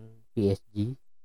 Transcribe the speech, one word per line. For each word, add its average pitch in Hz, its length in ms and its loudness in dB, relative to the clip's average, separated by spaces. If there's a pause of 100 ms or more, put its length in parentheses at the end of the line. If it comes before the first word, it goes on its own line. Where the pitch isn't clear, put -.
(340)
P 101 160 4
S 98 120 -2 (120)
G, 107 240 -2 (260)